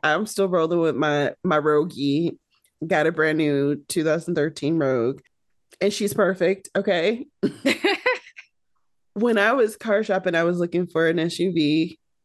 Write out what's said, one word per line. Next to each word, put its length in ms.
I'm 220
still 240
rolling 320
with 120
my, 480
my 160
Roguey, 800
got 220
a 60
brand 240
new 400
two 160
thousand 320
thirteen 420
Rogue, 440
and 140
she's 200
perfect, 600
okay? 500
<laughs> 60
When 240
I 140
was 240
car 300
shopping, 300
I 100
was 120
looking 300
for 200
an 120
S 200
U 140
V, 440